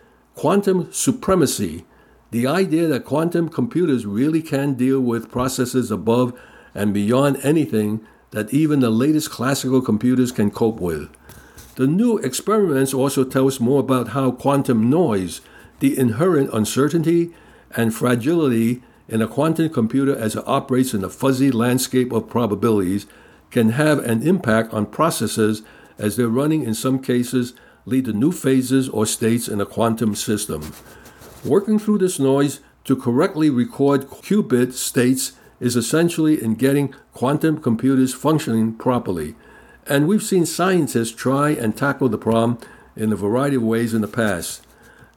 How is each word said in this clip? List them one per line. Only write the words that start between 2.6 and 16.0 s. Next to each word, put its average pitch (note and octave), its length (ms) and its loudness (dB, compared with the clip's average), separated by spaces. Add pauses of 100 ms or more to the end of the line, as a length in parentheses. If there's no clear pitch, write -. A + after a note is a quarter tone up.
that C3+ 160 -2
quantum E3 460 0
computers C3 560 0
really C3+ 340 0
can C#3+ 340 -2
deal C3 260 2
with A#2 300 -2
processes B2+ 600 -2
above A#2 420 0 (420)
and G2+ 200 -2
beyond B2 480 2
anything A2+ 580 0 (300)
that G#2+ 240 -6
even D3 260 2
the B2 80 4 (160)
latest D3+ 260 0
classical C3 520 0
computers B2 500 0
can G2+ 180 0
cope - 300 -2
with. D#2+ 280 -6 (680)
The B2+ 100 2
new G#3+ 320 2
experiments C#3 760 0
also C3+ 300 0
tell C3 220 2
us C3+ 140 -2
more C3 200 2
about B2+ 360 0
how C3+ 140 0
quantum B2+ 580 2
noise, A2+ 540 0 (380)
the C#3 180 2
inherent C#3 540 2